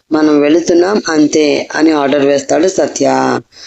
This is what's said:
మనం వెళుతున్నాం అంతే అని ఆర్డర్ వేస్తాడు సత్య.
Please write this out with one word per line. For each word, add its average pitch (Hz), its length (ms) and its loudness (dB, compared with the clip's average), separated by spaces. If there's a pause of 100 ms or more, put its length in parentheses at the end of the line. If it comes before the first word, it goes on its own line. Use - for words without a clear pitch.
(120)
మనం 156 300 2
వెళుతున్నాం 190 680 2
అంతే 151 680 0
అని 156 160 2
ఆర్డర్ 143 340 0
వేస్తాడు 143 420 0
సత్య. 131 720 -2 (300)